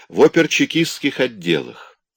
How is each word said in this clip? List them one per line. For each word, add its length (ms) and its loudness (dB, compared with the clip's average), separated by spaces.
в 120 0
оперчекистских 1000 0
отделах. 760 -4